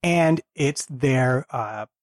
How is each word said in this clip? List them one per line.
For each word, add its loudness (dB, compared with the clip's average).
and 2
it's -2
their, 0
uh, -8